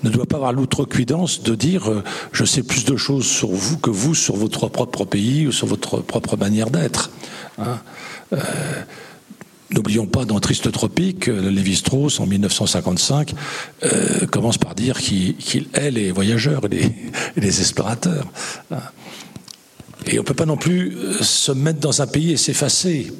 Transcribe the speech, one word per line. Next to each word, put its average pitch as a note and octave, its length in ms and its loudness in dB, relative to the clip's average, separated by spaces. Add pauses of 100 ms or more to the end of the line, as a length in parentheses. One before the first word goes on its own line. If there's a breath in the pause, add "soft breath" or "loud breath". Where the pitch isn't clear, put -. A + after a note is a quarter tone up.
ne A2 60 2
doit B2 160 2
pas - 100 -2
avoir C3 160 0
l'outrecuidance C#3 880 0
de A2+ 140 0
dire, C3 340 2
euh, « G#2 140 0 (280 loud breath)
Je B2+ 120 2
sais - 180 2
plus A#2+ 220 0
de C3 120 2
choses C3+ 300 0
sur - 220 2
vous G2 300 0
que - 120 2
vous A#2 240 2
sur - 220 2
votre A2 320 0
propre A#2+ 360 -2
pays B2+ 440 2
ou A#2 40 0
sur - 140 0
votre - 320 -2
propre - 380 -2
manière G#2+ 340 2
d'être. » - 400 0 (480 loud breath)
Hein ? A2+ 220 -4 (520 loud breath)
Euh, - 60 0 (1300 loud breath)
n'oublions G#2+ 340 2
pas, B2 180 0
dans G#2 140 2
Triste A#2 320 0
Tropique, F3+ 580 0
euh, G2 220 0
Lévi-Strauss, G2 720 2
en G2+ 60 2
mille G2 160 2
neuf F#2+ 100 2
cent G#2+ 140 2
cinquante-cinq, F#2 680 2 (500 loud breath)
euh, - 420 2
commence - 320 2
par - 180 -2
dire B2 220 0
qu'il, F#2+ 380 0
qu'il - 380 -2
hait C#3+ 160 2
les G#2 220 0
voyageurs A2+ 540 2
et - 20 0
les, - 160 2
<laughs> - 520 -4
et - 40 0
les F#2+ 200 2
explorateurs. B2 680 0 (420 loud breath)
Hein ? - 80 -6 (1300 loud breath)
Et A2+ 120 0
on A2 40 0
peut C3+ 120 0
pas E3 100 2
non D#3 140 0
plus, F3+ 380 0
euh, - 260 -4
se - 300 2
mettre C#3+ 280 2
dans C#3+ 220 2
un C3 40 0
pays D#3+ 260 2
et C3+ 40 2
s'effacer. C3+ 840 0